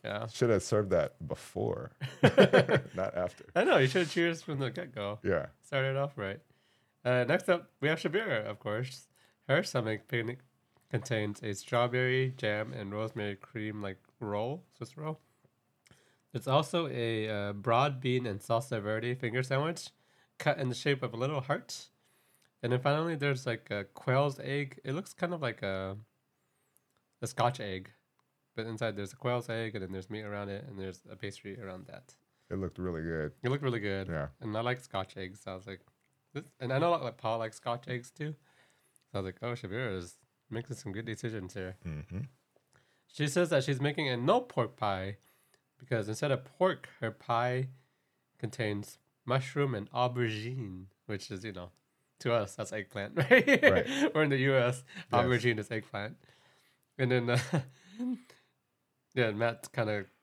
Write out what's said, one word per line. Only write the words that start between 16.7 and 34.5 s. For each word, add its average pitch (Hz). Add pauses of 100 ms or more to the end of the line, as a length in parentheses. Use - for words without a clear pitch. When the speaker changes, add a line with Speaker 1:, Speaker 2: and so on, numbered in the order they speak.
Speaker 1:
a, 113
uh, 104
broad 123
bean 127
and 98
salsa 117
verde 110
finger 127
sandwich 139 (500)
cut 147
in 131
the 120
shape 139
of 113
a 113
little 135
heart. 143 (800)
And 120
then 127
finally, 151
there's, 139
like, 113
a 101
quail's 135
egg. 139
It 135
looks 190
kind 175
of 165
like 117
a, 95 (1200)
a 113
Scotch 120
egg. 95 (640)
But 113
inside, 110
there's 101
a -
quail's 123
egg, 113
and 101
then 92
there's 95
meat 107
around 101
it, 101
and 101
there's 95 (100)
a 98
pastry 98
around 92
that. - (360)
Speaker 2:
It 87
looked 92
really 87
good. 80 (120)
Speaker 1:
It 123
looked 143
really 117
good. 98
Speaker 2:
Yeah. 76 (140)
Speaker 1:
And 107